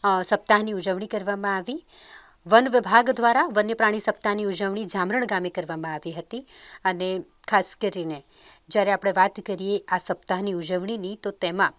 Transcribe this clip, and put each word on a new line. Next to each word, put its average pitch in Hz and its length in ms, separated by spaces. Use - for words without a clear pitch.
અ, 190 200
સપ્તાહની 214 480
ઉજવણી 190 360
કરવામાં 202 480
આવી. 233 300
વન 233 240
વિભાગ 226 400
દ્વારા 233 380
વન્ય 214 260
પ્રાણી 220 260
સપ્તાહની 208 460
ઉજવણી 196 400
જામરણ 202 400
ગામે 180 240
કરવામાં 160 440
આવી 156 180
હતી 196 360
અને 185 380
ખાસ 190 340
કરીને 160 440
જ્યારે 202 220
આપણે 196 200
વાત 190 280
કરીએ 196 480
આ 185 100
સપ્તાહની 190 560
ઉજવણીની, 185 600
તો 202 160
તેમાં 180 480